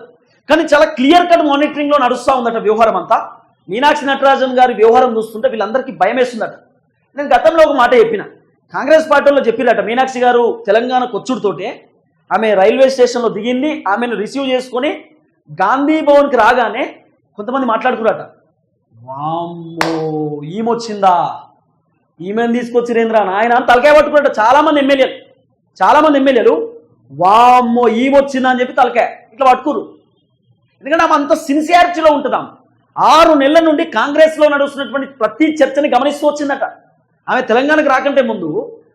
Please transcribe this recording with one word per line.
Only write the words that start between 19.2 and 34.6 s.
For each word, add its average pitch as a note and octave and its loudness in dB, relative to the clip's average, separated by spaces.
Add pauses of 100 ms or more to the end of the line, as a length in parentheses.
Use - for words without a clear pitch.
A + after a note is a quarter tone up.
ఈమె G#3+ -6
వచ్చిందా, G3 -2 (800)
ఈమెను A3+ -4
తీసుకొచ్చిరేంద్రా A3+ -2
నాయన" G#3 -2
అని B3 0
తలకాయ B3 4
పట్టుకున్నారట D4 2
చాలా B3 4
మంది D4+ 0
ఎమ్మెల్యేలు, C4+ 0 (720)
చాలా A#3 4
మంది D4+ 4
ఎమ్మెల్యేలు, C4 0 (420)
"వామ్మో A#3 2
ఈమె C4 2
వచ్చిందా" C4 0
అని B3 0
చెప్పి B3 -4
తలకాయ A#3+ 0 (180)
ఇట్లా C4 2
పట్టుకురు. A#3 -6 (880)
ఎందుకంటే D#4+ -4
ఆమె E4 0
అంత D4 0
సిన్సియారిటీలో D#4+ 2
ఉంటుందాం. A#3+ -4 (480)
ఆరు D4+ 4
నెలల D4 4
నుండి D#4+ 2
కాంగ్రెస్లో D4+ 2
నడుస్తున్నటువంటి C#4 -4